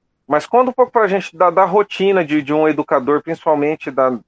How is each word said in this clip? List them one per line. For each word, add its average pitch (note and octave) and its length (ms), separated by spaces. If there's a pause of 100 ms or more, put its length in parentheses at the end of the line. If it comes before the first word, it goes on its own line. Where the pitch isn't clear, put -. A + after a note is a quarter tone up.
(260)
mas - 200
conta B3 240
um A#3+ 40
pouco B3 180
pra A3 140
gente F#3 300
da, F3+ 140
da F3 140
rotina F#3+ 600
de, D3 180
de C3+ 100
um D#3 160
educador, D3 540
principalmente D3+ 680
da, B2+ 380